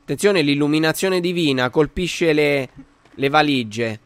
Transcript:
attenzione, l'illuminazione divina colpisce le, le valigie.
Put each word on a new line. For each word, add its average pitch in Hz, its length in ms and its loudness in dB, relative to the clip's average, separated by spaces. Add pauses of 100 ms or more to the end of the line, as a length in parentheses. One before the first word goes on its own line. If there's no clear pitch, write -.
attenzione, 185 400 0
l'illuminazione 156 800 0
divina 160 480 0
colpisce 165 640 0
le, 143 380 0 (420)
le 139 160 -2
valigie. 117 760 0